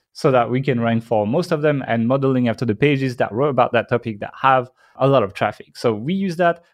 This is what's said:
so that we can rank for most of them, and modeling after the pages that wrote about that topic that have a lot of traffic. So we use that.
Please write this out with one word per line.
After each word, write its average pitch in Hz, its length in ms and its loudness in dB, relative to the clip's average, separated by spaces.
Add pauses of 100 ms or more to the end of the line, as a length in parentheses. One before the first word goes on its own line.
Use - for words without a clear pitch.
(120)
so - 200 0
that 120 180 2
we 123 100 0
can 131 200 -2
rank 113 240 0
for 107 220 0
most 175 260 -2
of 147 100 -2
them, 143 240 0
and 117 220 0
modeling 131 400 2
after 113 160 -4
the 110 100 -2
pages 135 440 0
that 110 140 -2
wrote 139 180 0
about 127 220 2
that 113 160 0
topic 113 300 -4
that - 160 -12
have 131 340 2 (280)
a 131 100 0
lot 135 160 4
of 95 100 -4
traffic. - 440 -6
So 117 180 0
we 123 180 -4
use 196 240 -4
that. 170 380 0